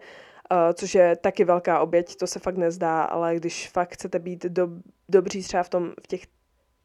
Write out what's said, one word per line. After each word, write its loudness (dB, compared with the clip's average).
eh, 4
což -8
je 6
taky 0
velká 2
oběť, 0
to -4
se -8
fakt -6
nezdá, 0
ale -2
když -8
fakt -4
chcete -8
být -8
dob-, -4
dobří 2
třeba -2
v -6
tom, -4
v -20
těch -8